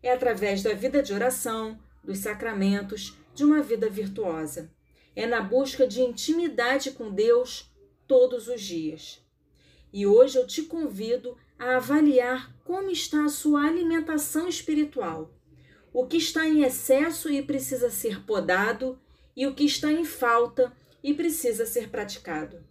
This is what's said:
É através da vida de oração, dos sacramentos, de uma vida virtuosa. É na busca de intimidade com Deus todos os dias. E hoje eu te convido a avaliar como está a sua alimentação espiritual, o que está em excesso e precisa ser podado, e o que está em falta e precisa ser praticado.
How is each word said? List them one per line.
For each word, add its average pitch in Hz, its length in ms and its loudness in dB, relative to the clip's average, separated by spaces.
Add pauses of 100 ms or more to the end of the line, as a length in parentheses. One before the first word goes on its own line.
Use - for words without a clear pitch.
É 247 80 0
através 208 500 0
da 214 120 0
vida 262 280 0
de 240 120 -4
oração, 220 680 -4 (240)
dos 190 160 -8
sacramentos, 202 960 -4 (180)
de 285 100 -2
uma 302 180 6
vida 220 280 -2
virtuosa. 175 800 -6 (460)
É 214 100 -4
na 233 160 0
busca 262 460 2
de 220 140 -2
intimidade 269 920 0
com 220 180 -12
Deus 233 640 0 (340)
todos 254 420 4
os 240 140 -6
dias. 160 600 -10 (680)
E 202 140 -4
hoje 254 320 8
eu 254 80 2
te - 180 -6
convido 240 760 -6 (200)
a 254 200 0
avaliar 254 760 2 (100)
como 381 280 -4
está 302 320 0
a 294 60 2
sua 294 360 2
alimentação 320 840 0
espiritual, 294 880 -4 (600)
o 254 120 0
que 320 120 -2
está 320 300 0
em 302 160 6
excesso 285 680 0
e 277 120 0
precisa 262 480 -4
ser 202 340 -6
podado, 208 760 -2 (360)
e 269 120 -2
o 269 80 -6
que 294 100 2
está 302 260 0
em 330 120 2
falta 240 680 0 (300)
e 285 100 0
precisa 247 520 -2
ser 214 240 -8
praticado. 170 800 -8